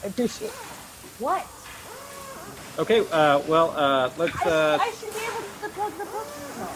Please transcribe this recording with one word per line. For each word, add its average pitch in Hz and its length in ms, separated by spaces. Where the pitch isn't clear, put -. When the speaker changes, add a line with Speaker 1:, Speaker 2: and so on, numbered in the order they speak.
Speaker 1:
I 202 60
appreciate 214 400
it. - 40
What? 320 260
Speaker 2:
Okay. 220 220
Uh, 151 360
well, 160 280
uh, 139 440
let's, 170 260
Speaker 1:
I, - 60
Speaker 2:
uh, 156 280
Speaker 1:
I 427 120
should 440 180
be 440 160
able 453 160
to 415 100
plug 403 200
the 403 120
book. 427 220
No. - 160